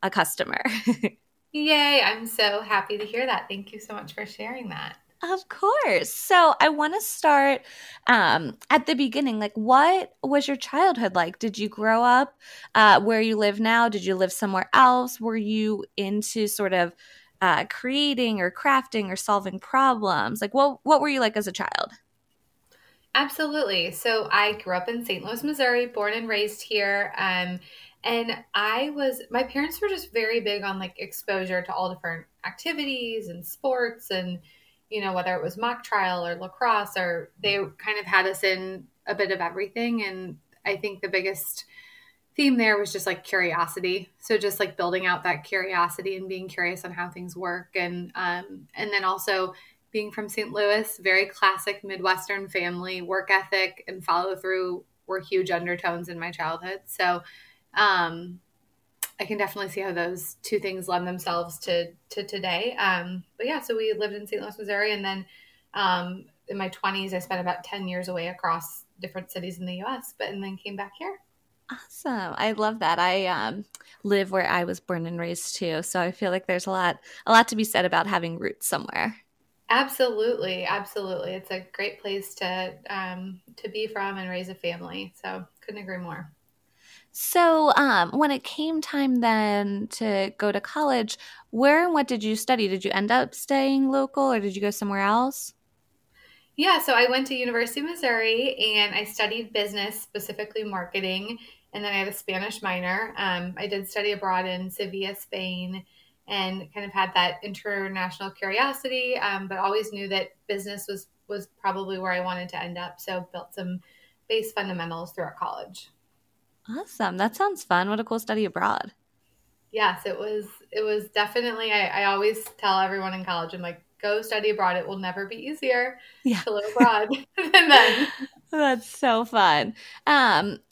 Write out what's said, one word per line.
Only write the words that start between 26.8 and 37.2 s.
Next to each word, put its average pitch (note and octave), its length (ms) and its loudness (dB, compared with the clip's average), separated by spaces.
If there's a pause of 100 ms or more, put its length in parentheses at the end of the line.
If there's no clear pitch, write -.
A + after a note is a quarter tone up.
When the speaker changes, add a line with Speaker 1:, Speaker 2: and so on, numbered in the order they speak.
Speaker 2:
Um, F3+ 420 -2 (440)
and A#3 340 -2 (160)
I A3+ 380 0
was, C4+ 400 -2
my A#3+ 100 0
parents C#4 400 -2
were G#4 80 0
just F#4+ 240 -6
very A3+ 280 0
big G3+ 200 -2
on, F#3+ 160 -4
like, F#3 220 -10
exposure F#3 640 -4
to F3+ 100 -8
all F#3 180 -2
different E3 360 -8 (180)
activities B3 840 -6
and F3 140 -12
sports A#3+ 680 -2
and, F3+ 260 -4 (520)
you G#3+ 120 -4
know, F#3+ 100 -2
whether F3+ 240 0
it D3+ 80 -4
was F3+ 140 -6
mock A#3+ 260 -4
trial F#3 420 0
or E3+ 100 -4
lacrosse, G3+ 600 -2
or E3+ 340 -2 (140)